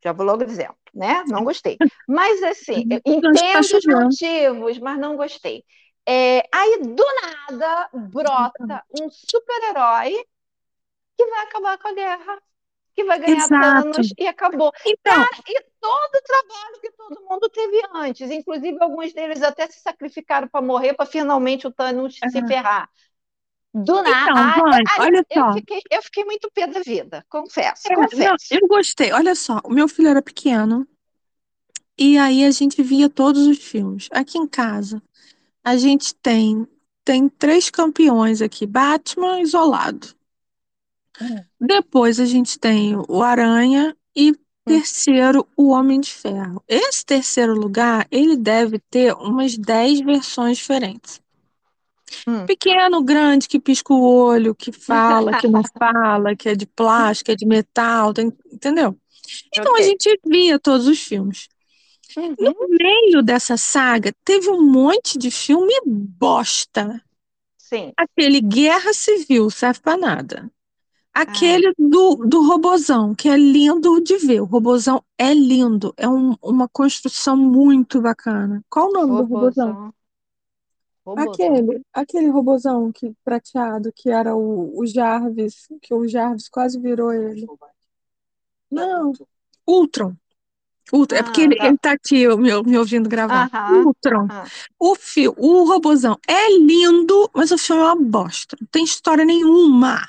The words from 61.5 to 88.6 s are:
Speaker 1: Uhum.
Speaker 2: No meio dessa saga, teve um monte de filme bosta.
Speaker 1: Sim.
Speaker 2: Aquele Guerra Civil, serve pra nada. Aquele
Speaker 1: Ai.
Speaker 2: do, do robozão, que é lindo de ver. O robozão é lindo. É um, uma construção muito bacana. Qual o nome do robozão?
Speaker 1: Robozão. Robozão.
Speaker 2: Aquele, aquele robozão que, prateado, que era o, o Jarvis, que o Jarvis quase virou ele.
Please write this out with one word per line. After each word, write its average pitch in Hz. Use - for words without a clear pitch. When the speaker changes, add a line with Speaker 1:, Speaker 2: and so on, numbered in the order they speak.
Speaker 1:
Uhum. 330
Speaker 2:
No 339
meio 359
dessa 240
saga, 233
teve 392
um 359
monte 285
de 247
filme 359
bosta. 214
Speaker 1:
Sim. 233
Speaker 2:
Aquele 285
Guerra 302
Civil, 277
serve 247
pra 320
nada. 226
Aquele 302
Speaker 1:
Ai. 359
Speaker 2:
do, 339
do 294
robozão, 311
que -
é 285
lindo 294
de 370
ver. 254
O 208
robozão 240
é 262
lindo. 247
É 220
um, 262
uma 254
construção -
muito 269
bacana. 208
Qual 330
o -
nome 349
do 254
robozão? -
Speaker 1:
Robozão. 226
Robozão. 190
Speaker 2:
Aquele, 285
aquele 302
robozão 254
que, 220
prateado, 233
que -
era 226
o, 214
o 233
Jarvis, 226
que -
o 233
Jarvis 226
quase 254
virou 233
ele. 220